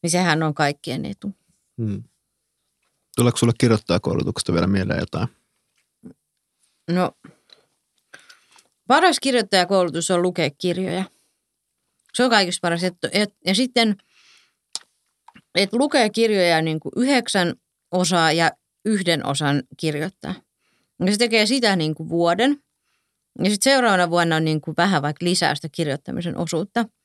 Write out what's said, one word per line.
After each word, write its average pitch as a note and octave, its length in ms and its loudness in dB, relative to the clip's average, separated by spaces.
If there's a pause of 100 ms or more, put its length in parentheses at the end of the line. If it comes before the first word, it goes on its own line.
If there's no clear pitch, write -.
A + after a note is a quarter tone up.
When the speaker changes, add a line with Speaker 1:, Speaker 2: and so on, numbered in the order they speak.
Speaker 1:
Niin E3+ 80 -4
sehän E3 320 2
on D3+ 120 -2
kaikkien D3 500 -4
etu. G3+ 300 -10 (480)
Speaker 2:
Hmm. G#2 200 -6 (1120)
Tuleeko A#2+ 220 2
sulle A#2 200 2
kirjoittajakoulutuksesta F2+ 920 0
vielä F2 140 2
mieleen F#2+ 340 -2
jotain? - 280 -6 (1600)
Speaker 1:
No, F3+ 220 0 (1800)
paras E4 320 4
kirjoittajakoulutus F#3+ 920 0
on F3 120 2
lukea F3 360 -2
kirjoja. F#3 460 -4 (1120)
Se B3 100 2
on C4 60 2
kaikista G3 300 0
paras. E3+ 240 -2
Et, F3+ 100 -2 (180)
et, G#3 220 -2 (120)
ja F#3 80 2
sitten, A3+ 420 0 (1600)
et G3 180 -2
lukee B3 380 2
kirjoja F#3+ 520 2
niinku D#3+ 340 -4
yhdeksän A3+ 580 0 (360)
osaa E3+ 420 2
ja E3 180 2 (340)
yhden F#3 420 -2
osan C#3+ 360 -2 (140)
kirjoittaa. D#3+ 580 -6 (720)
Ja G3 60 2
se G#3 60 -2
tekee A3+ 280 2
sitä A3 300 2
niinku D#3+ 320 -2
vuoden. F3+ 520 2 (840)
Ja G3 60 2
sit G#3 120 -2
seuraavana A3 480 4
vuonna E3 260 2
on D#3+ 80 0
niinku D#3 320 -2
vähän F3 260 2
vaikka D3+ 220 -4
lisää F3 300 0
sitä D3+ 180 -10
kirjoittamisen D#3 640 -6
osuutta. E3+ 480 -4 (200)